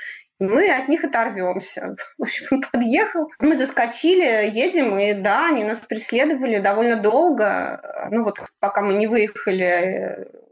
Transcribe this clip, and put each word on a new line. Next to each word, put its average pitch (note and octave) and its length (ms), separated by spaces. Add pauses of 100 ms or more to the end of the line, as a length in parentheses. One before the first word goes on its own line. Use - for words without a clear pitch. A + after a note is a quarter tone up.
(400)
и G3 60
мы C4 220
от C4+ 220
них E4 140
оторвемся". G3+ 920 (100)
<laughs> - 120
В - 60
общем, - 280
он C4+ 200
подъехал, D#4 560 (120)
мы D4+ 160
заскочили, B3+ 960
едем, B3 460
и G#3 160
да, G#3 360
они C4 140
нас A3 180
преследовали B3+ 760
довольно G#3 380
долго. G#3+ 840 (300)
Ну A3 140
вот, G#3 160 (200)
пока G3+ 220
мы G3+ 140
не G#3 100
выехали, G#3+ 600
э, F3+ 600 (260)